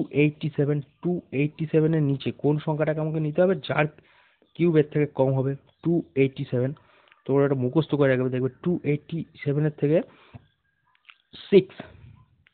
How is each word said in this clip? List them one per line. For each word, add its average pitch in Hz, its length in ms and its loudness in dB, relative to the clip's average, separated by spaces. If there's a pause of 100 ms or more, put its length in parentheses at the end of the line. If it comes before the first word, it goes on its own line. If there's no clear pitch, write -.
(220)
এইটটি 151 260 0 (100)
সেভেন। 147 200 0 (240)
টু 175 100 -2 (280)
এইটটি 151 320 -2
সেভেনের 156 380 2
নিচে 131 200 -2 (140)
কোন 147 120 2 (100)
সংখ্যাটাকে 156 400 -2
আমাকে 160 220 -4
নিতে 151 160 -2
হবে, 185 120 2 (120)
যার 143 180 0 (720)
কিউব 170 240 2
এর 147 140 2
থেকে 147 140 0 (120)
কম 135 180 2
হবে? 135 140 -2 (320)
টু 165 100 0 (280)
এইটটি 139 300 0
সেভেন। 127 200 -2 (540)
তোমরা 139 220 2
এটা 139 160 0
মুখস্থ 147 360 0
করে 139 120 4
রাখবে, 127 240 0
দেখবে 127 160 -2 (120)
টু 180 80 -2 (200)
এইটটি 147 260 -6 (260)
সেভেনের 147 380 -2
থেকে 147 160 2 (1500)
সিক্স, - 260 6 (800)